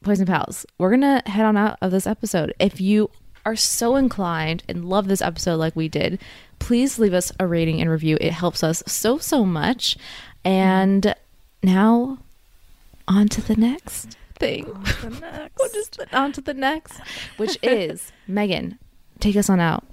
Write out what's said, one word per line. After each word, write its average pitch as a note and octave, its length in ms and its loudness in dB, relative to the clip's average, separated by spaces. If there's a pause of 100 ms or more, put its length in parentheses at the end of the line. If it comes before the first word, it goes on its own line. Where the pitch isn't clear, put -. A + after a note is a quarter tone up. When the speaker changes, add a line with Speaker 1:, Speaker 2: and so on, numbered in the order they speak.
Speaker 1:
Poison G3 240 2
Pals, - 400 -2 (140)
we're F#3 100 2
gonna C4+ 380 4
head G#3+ 180 0
on G#3+ 100 4
out G#3 260 2
of F#3 100 0
this F#3+ 160 0
episode. F#3+ 520 -2
If G3 220 0
you G#3 300 2 (340)
are A3 100 -2
so A#3 400 0
inclined E3+ 720 0
and F3 220 -8
love G3 180 0
this F#3+ 140 2
episode E3+ 360 -2
like D#3+ 180 0
we D#3+ 120 -2
did, E3 320 -4 (380)
please B3 400 0
leave G#3 160 4
us F3+ 260 0
a F#3 60 2
rating E3 340 0
and E3 120 0
review. D#3 280 2
It - 140 0
helps E3+ 300 -2
us E3 240 0
so, B3 320 0
so C4 260 0
much. F3+ 500 -2 (480)
And F#3+ 680 4 (480)
now, A3+ 560 4 (920)
on G#3 220 4
to A3 120 -4
the A3 140 0
next A3+ 600 -2 (160)
thing. - 320 -4
Speaker 2:
On G3 180 -14
to A3+ 280 -6
the B3 100 -14
next. D#4+ 320 -14
Speaker 1:
<laughs> - 60 -6
What B4+ 160 -2
is G#4+ 140 -6
the, - 280 -6
on C#4 140 0
to C#4+ 100 -12
the D4 140 -8
next, C4+ 440 -4 (380)
which B3 220 -2
Speaker 2:
<laughs> - 40 -6
Speaker 1:
is, F#3 480 -2 (160)
Megan, G3 520 -2 (400)
take G3+ 160 2
us G3+ 120 4
on F#3+ 120 4
out E3 340 0